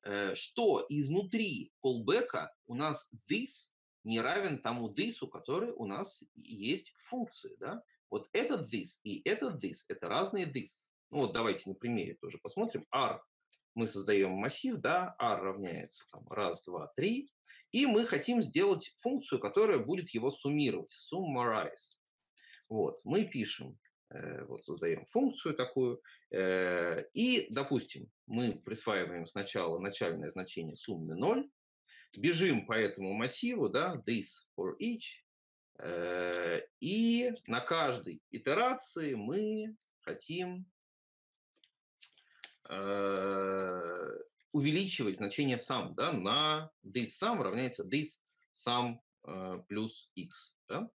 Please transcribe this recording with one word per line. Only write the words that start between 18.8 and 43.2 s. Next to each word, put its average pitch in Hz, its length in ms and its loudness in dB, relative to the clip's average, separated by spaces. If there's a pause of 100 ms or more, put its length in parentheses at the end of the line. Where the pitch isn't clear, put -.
функцию, 240 420 0
которая 202 400 6
будет 160 300 -2
его 117 220 0
суммировать, 139 600 0
summarize. 123 1080 -2 (680)
Вот, 107 360 0
мы 185 220 2
пишем, - 520 -4 (320)
э, 73 360 -8
вот 64 200 -10
создаем 82 400 -2
функцию 233 480 0
такую, 127 480 0 (300)
э, 90 720 2 (100)
и, 247 380 4
допустим, - 600 0 (140)
мы 117 280 2
присваиваем 90 760 -2
сначала 92 520 0
начальное 85 500 -2
значение 82 460 -6
суммы 82 400 -6
ноль, 214 340 2 (680)
бежим 160 480 4
по 113 80 -2
этому 98 400 2
массиву, 131 560 0
да, 170 240 2 (140)
this - 400 -4 (100)
for 92 240 -2
each, 233 420 -4 (560)
э, 87 840 0 (180)
и 233 520 4 (160)
на - 140 0
каждой 135 600 0 (100)
итерации 160 840 0
мы 214 600 -2 (260)
хотим, 180 640 -6 (2000)
э, 98 1080 0 (720)